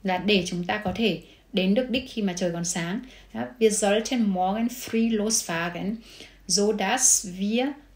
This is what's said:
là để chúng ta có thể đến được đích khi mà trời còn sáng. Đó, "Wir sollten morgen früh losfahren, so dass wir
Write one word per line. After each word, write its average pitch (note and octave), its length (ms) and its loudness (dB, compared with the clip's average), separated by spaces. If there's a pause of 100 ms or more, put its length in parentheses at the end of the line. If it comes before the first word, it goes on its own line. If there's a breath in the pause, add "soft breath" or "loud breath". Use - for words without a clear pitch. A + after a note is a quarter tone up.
là F#3 140 0
để F3+ 300 4
chúng F3 160 -4
ta G#3 140 -2
có F#3 180 -4
thể G3 260 0 (320 loud breath)
đến F#3+ 200 2
được B3+ 160 2
đích B3+ 180 -2
khi - 140 -6
mà G3 120 0
trời F3+ 180 -2
còn E3+ 140 -4
sáng. F3 340 -4 (340 loud breath)
Đó, A#3 120 -6 (140)
"Wir G#3+ 220 4
sollten A3+ 400 2
morgen G3 460 2
früh A3+ 500 0
losfahren, F3 760 -2 (520 loud breath)
so G3+ 160 2
dass G#3 600 2 (140)
wir A#3 320 0 (240)